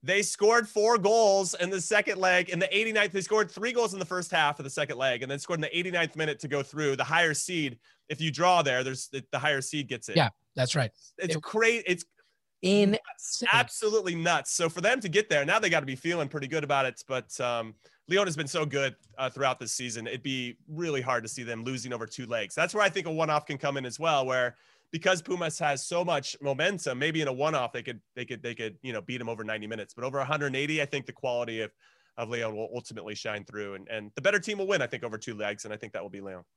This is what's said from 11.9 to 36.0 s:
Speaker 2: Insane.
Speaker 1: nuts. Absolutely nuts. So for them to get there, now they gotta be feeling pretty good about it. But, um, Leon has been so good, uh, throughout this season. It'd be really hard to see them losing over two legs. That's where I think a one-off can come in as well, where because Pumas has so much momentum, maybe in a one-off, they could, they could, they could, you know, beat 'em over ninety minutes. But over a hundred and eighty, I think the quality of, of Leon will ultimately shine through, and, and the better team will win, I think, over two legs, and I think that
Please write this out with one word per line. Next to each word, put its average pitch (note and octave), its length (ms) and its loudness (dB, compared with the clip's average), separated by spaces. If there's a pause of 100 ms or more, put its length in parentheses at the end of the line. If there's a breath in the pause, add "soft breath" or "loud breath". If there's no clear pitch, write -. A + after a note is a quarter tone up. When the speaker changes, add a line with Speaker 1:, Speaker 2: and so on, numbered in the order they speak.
Speaker 2:
Insane. G3 300 6
Speaker 1:
nuts. - 600 -4
Absolutely G#3+ 600 2
nuts. E3 380 0
So E3 180 2
for E3+ 120 -6
them A#3+ 180 4
to G3 100 -6
get G3+ 200 2
there, D3 140 4
now F3+ 140 2
they G#3+ 120 2
gotta D#3 180 2
be C3+ 80 -6
feeling E3 320 -2
pretty C#3 200 -6
good D3+ 160 -2
about C#3 220 2
it. - 220 -6
But, B2+ 320 -6
um, A#2 340 -2 (340 soft breath)
Leon F#3+ 200 4
has D#3+ 80 -2
been D#3 100 -4
so D#3 220 -2
good, C#3 280 0 (220)
uh, C3 140 -2
throughout C3 280 0
this A#2 140 -6
season. A#2 320 -6
It'd A#2+ 160 -6
be B2+ 360 -6 (100)
really D#3 340 -4
hard A#2+ 220 0
to G#2+ 60 -10
see B2+ 120 -10
them A2+ 220 -6
losing B2 280 -6
over A2+ 140 -6
two A#2+ 220 -10
legs. A2 260 -4
That's F3 220 0
where G#3 80 4
I G3 60 4
think F3 180 -4
a E3 40 -4
one-off D#3 360 0
can C#3+ 100 -6
come C#3 200 -2
in C3 100 -4
as A#2+ 120 -10
well, D3 280 2
where B2+ 280 0 (360 soft breath)
because F3+ 320 2
Pumas E3+ 340 -2
has D3 260 0
so F3 220 0
much D3+ 340 -2
momentum, C#3+ 600 -2
maybe D#3+ 220 2
in D3 60 0
a C3 60 -2
one-off, C3+ 400 0
they B2 80 -6
could, A#2 180 -10 (160)
they B2 80 -8
could, A#2+ 200 -10
they A#2+ 100 -6
could, A2 300 -6
you B2+ 100 -6
know, G#2+ 80 -4
beat B2 180 -6
'em A#2 80 -6
over A2+ 160 -6
ninety G#2+ 220 -6
minutes. G#2+ 300 -10
But A#2+ 100 -8
over C3+ 140 -4
a C3+ 40 0
hundred C#3+ 240 -2
and C3 80 -4
eighty, D3 280 -2
I - 20 0
think C3+ 220 -6
the B2+ 40 -14
quality A#2+ 500 -4
of, G#2+ 100 -6 (440 soft breath)
of A#2 140 -6
Leon A2+ 260 -4
will G#2+ 180 -6
ultimately G#2+ 420 -10
shine G#2 280 -6
through, G2+ 300 -10
and, F#2+ 160 -14
and G#2+ 240 -8
the - 80 -10
better G3 180 2
team G3+ 200 -6
will F#3+ 80 -2
win, F#3 160 2
I D3+ 40 -2
think, B2 160 -8
over A2 140 -6
two A#2 160 -10
legs, G#2 320 -6
and G#2+ 80 -8
I G#2+ 40 -8
think G#2+ 160 -12
that G2 100 -6